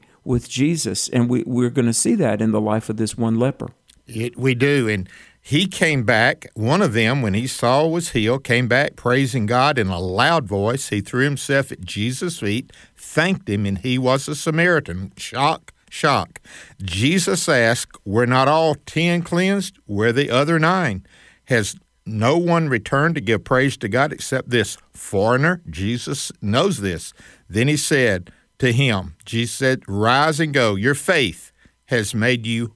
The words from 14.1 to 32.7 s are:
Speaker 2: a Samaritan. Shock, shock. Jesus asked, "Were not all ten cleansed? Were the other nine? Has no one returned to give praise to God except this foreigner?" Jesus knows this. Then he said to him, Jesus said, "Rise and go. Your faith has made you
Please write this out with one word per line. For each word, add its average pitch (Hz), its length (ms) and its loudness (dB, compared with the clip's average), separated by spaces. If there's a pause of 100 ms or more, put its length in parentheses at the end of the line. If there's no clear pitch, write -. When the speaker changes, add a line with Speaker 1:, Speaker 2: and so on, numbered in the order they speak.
Speaker 2:
a 147 80 -6
Samaritan. 156 800 0
Shock, - 560 -2 (180)
shock. 123 520 0 (420)
Jesus 160 640 0
asked, 117 560 2
"Were 113 240 2
not 131 220 4
all 160 260 2
ten 175 460 0
cleansed? 185 560 -2 (100)
Were 107 240 2
the 139 180 0
other 147 300 2
nine? 156 460 0 (400)
Has 113 320 0 (280)
no 110 320 0
one 170 300 2
returned 143 480 0
to 139 60 -4
give 107 240 0
praise 131 320 0
to 110 100 -6
God 135 240 0
except - 380 -6
this 117 280 0 (160)
foreigner?" 127 760 0
Jesus 113 720 -6
knows 127 400 0
this. 92 320 -6 (360)
Then 113 200 0
he 151 80 2
said 120 520 0 (300)
to 123 140 2
him, 104 500 0
Jesus 117 300 -4
said, 131 340 0
"Rise 131 520 2
and 151 140 -2
go. 117 220 2
Your 123 200 0
faith 139 560 -2 (340)
has 113 300 -2
made 117 320 0
you 117 280 -4